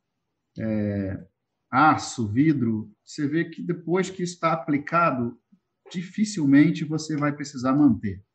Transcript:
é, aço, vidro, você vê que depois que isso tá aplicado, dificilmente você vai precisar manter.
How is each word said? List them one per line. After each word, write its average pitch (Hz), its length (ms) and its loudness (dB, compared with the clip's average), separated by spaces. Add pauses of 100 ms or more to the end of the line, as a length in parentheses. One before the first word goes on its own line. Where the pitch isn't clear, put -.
(600)
é, 101 680 -4 (460)
aço, 131 580 0
vidro, 120 640 0 (140)
você 147 220 -6
vê 160 200 -2
que - 160 -14
depois 175 480 -2
que - 120 -8
isso - 160 -8
tá 165 140 0
aplicado, 143 880 -2 (520)
dificilmente 160 920 2
você 156 320 -4
vai 143 160 0
precisar 131 400 -4
manter. 110 500 4 (120)